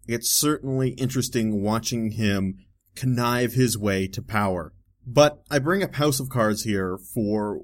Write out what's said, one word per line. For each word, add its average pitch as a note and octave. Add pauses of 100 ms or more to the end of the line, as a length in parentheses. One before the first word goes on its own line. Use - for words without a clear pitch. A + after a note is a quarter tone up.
it's A#2
certainly C3
interesting B2
watching A2+
him G2+ (380)
connive A#2+
his A#2+
way G2
to -
power. F#2+ (320)
But C#3+
I C#3+
bring F3+
up D3+
House C#3+
of C3
Cards G#2+
here F#2+
for G#2